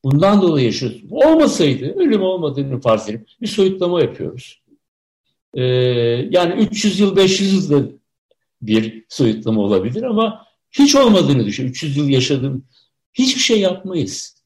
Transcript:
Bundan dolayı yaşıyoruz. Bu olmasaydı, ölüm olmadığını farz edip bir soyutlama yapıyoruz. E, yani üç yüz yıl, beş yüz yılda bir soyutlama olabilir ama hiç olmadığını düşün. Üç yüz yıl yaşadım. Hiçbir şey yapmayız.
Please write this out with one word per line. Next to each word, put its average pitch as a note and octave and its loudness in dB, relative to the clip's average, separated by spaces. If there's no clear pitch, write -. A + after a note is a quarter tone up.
Bundan F#3 4
dolayı D3+ 2
yaşıyoruz. A2+ -6
Bu G#3+ -8
olmasaydı, C4 2
ölüm B3 2
olmadığını C#3+ -4
farz A2 0
edip A2 -10
bir A#3 -8
soyutlama F#3 0
yapıyoruz. - -8
E, C3 -4
yani F3 2
üç - -2
yüz F#3+ 0
yıl, F#3+ 2
beş F#3+ 2
yüz G3 0
yılda C#3+ 2
bir A2 -2
soyutlama A2 -2
olabilir G2+ -2
ama A3+ -4
hiç C#4+ 4
olmadığını E3 4
düşün. A#2 -6
Üç B2+ -8
yüz C#3+ -4
yıl C#3+ 0
yaşadım. C3+ 0
Hiçbir C4 0
şey A3 2
yapmayız. F3+ -6